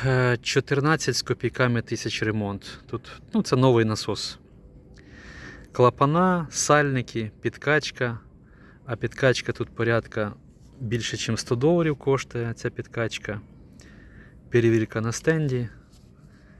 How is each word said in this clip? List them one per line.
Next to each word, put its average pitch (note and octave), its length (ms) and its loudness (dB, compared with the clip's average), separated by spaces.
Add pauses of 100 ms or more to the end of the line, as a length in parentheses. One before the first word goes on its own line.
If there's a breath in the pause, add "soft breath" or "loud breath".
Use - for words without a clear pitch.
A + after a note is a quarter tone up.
е, B2+ 380 2
чотирнадцять C#3 720 0
з - 60 -2
копійками A#2+ 600 0
тисяч - 400 -6
ремонт. G#2 560 -4 (120)
Тут, - 320 -12 (120)
ну, G#3+ 80 2
це - 140 0
новий B2+ 280 6
насос. - 540 -4 (1300 loud breath)
Клапана, D#3 800 4
сальники, C3 800 0 (100)
підкачка. B2 800 -2 (680 loud breath)
А A#2+ 100 -6
підкачка - 560 0
тут - 220 -8
порядка A2+ 600 -2 (460)
більше, A2+ 360 -4
чим A2 200 -4
сто - 200 -4
доларів D#3 400 2
коштує B2 580 -2
ця - 160 -6
підкачка. G#2+ 720 -6 (1080 loud breath)
Перевірка A2+ 500 4
на A2+ 120 -2
стенді. D#3 440 0
Е, A#2+ 120 -4 (920 loud breath)